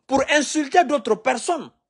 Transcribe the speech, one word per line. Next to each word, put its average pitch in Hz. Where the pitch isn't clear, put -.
pour 269
insulter 302
d'autres 254
personnes. 247